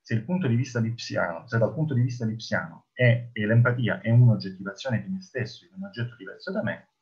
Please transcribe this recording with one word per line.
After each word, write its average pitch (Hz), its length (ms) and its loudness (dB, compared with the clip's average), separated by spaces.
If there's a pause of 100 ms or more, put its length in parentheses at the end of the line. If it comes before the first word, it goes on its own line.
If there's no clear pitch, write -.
se - 140 -6
il 110 100 -2
punto 180 220 -2
di 117 80 2
vista 120 240 -2
lipsiano, 95 680 -4
se 117 100 0
dal - 140 2
punto 156 220 -2
di 120 80 4
vista 117 220 -2
lipsiano 104 680 -6
è, 120 400 4
e 107 140 -2
l'empatia 117 560 4
è 110 80 -2
un'oggettivazione 104 920 2
di 95 60 -12
me 190 120 -4
stesso - 440 -8
in - 100 -20
un 190 100 -10
oggetto 120 300 -8
diverso - 380 -14
da 208 100 -4
me, 85 280 -8 (120)